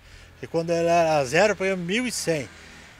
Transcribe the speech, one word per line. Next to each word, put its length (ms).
Porque 120
quando 240
ele 180
era 380
zero, 280
eu 20
paguei 200
mil 300
e 60
cem. 360